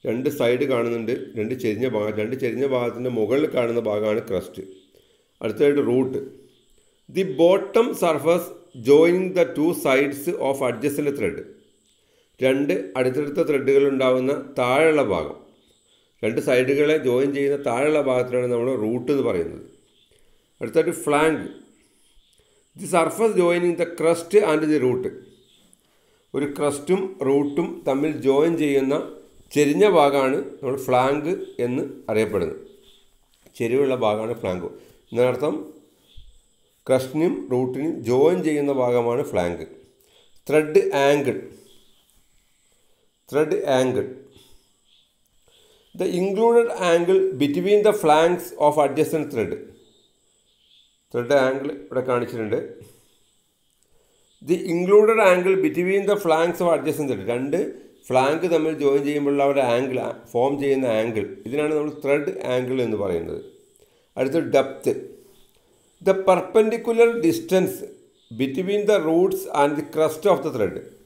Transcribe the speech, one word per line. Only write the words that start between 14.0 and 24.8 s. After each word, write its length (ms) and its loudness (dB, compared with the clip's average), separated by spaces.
താഴെയുള്ള 420 2
ഭാഗം, 220 -6
രണ്ട് 240 -2
സൈഡുകളെ 500 2
join 280 2
ചെയ്യുന്ന 220 0
താഴെയുള്ള 400 0
ഭാഗത്തിനാണ് 460 0
നമ്മൾ 140 0
root 300 -2
എന്ന് 140 0
പറയുന്നത്. 380 -4
അടുത്തായിട്ട് 340 -2
ഫ്ലാങ്ക്. 420 0
The 120 -12
surface 480 2
joining 400 2
the 60 0
crust 340 0
and 120 2
the 120 2